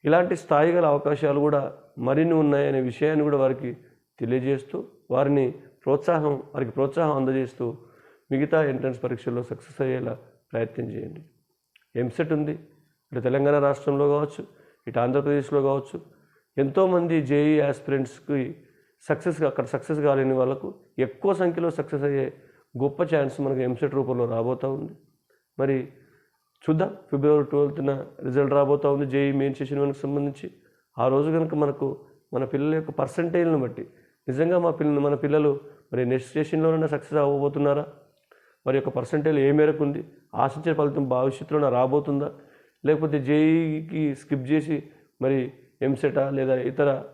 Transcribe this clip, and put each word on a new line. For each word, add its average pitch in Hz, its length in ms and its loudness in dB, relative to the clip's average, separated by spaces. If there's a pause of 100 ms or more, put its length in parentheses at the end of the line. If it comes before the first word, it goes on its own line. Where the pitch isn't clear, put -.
ఇలాంటి 175 320 4
స్థాయి 156 360 2
గల 170 140 4
అవకాశాలు 143 540 2
కూడా 147 320 0 (260)
మరిన్ని 151 360 2
ఉన్నాయనే 143 460 2
విషయాన్ని 147 420 0
కూడా 147 140 2
వారికి 131 400 0 (440)
తెలియజేస్తూ, 131 640 -2 (260)
వారిని 139 400 2
ప్రోత్సాహం, 147 800 -2
వారికి 131 380 -6
ప్రోత్సాహం 139 460 0
అందజేస్తూ 131 600 -2 (540)
మిగతా 147 340 2
ఎంట్రన్స్ 127 380 -4
పరీక్షల్లో 123 400 -4
సక్సెస్ - 380 -14
అయ్యేలా 127 380 -2 (340)
ప్రయత్నం 117 400 -6
చేయండి. - 300 -12 (760)
ఎంసెట్ 127 360 -2
ఉంది, 151 260 -2 (540)
ఇటు 123 80 -4
తెలంగాణ 139 380 2
రాష్ట్రంలో 143 500 2
కావచ్చు, 147 380 -2 (420)
ఇటు 120 100 -4
ఆంధ్రప్రదేశ్లో 139 640 0
కావచ్చు, 135 380 -2 (580)
ఎంతోమంది 170 640 2
జేఈ 147 380 4
ఆస్పిరెంట్స్‌కి 139 960 -4 (520)
సక్సెస్గా, 156 400 -2
అక్కడ 131 160 -2
సక్సెస్ 151 360 -4
కాలేని 135 340 2
వాళ్ళకు 131 400 -2 (240)
ఎక్కువ 151 360 0
సంఖ్యలో 170 360 0
సక్సెస్ 147 320 -4
అయ్యే 139 300 -2 (500)
గొప్ప 160 320 0
ఛాన్స్ 139 260 0
మనకు 135 200 -2
ఎంసెట్ 127 340 -2
రూపంలో 123 300 0
రాబోతా 120 440 -2
ఉంది. 147 240 -6 (680)
మరి 135 300 0 (840)
చూద్దాం, 185 260 0 (140)
ఫిబ్రవరి 147 340 4
ట్వెల్త్న 139 640 -2 (180)
రిజల్ట్ 135 280 0
రాబోతా 143 380 4
ఉంది 143 160 0
జేఈ 139 260 0
మెయిన్ 139 220 0
సెషన్ 139 240 -6
వన్కి 139 200 -2
సంబంధించి. 143 520 -6 (480)
ఆ 123 100 2
రోజు 143 220 2
కనుక 160 240 0
మనకు 143 500 -2 (300)
మన 131 100 0
పిల్లల 143 300 -2
యొక్క 156 160 -4
పర్సంటైల్‌ను 165 680 0
బట్టి, 120 220 -6 (460)
నిజంగా 165 300 0
మా 170 120 2
పిల్ల-, 151 280 0
మన 143 160 2
పిల్లలు 147 460 0 (320)
మరి 123 140 0
నెక్స్ట్ 127 260 -2
సెషన్లోనైనా 156 540 0
సక్సెస్ 147 280 -6
అవ్వబోతున్నారా, 143 720 0 (800)
వారి 127 100 2
యొక్క 135 120 0
పర్సంటైల్ 147 500 0
ఏ 139 140 4
మేరకు 151 320 4
ఉంది, 143 200 -4 (300)
ఆశించిన 156 400 0
ఫలితం 143 340 0
భవిష్యత్తులోనే 135 600 0
రాబోతుందా, 143 600 0 (520)
లేకపోతే 151 340 2
జేఈకి 156 960 0
స్కిప్ 135 360 -6
చేసి 151 320 0 (400)
మరి 135 300 0 (300)
ఎంసెటా 139 480 0
లేదా 131 240 0
ఇతర 135 600 0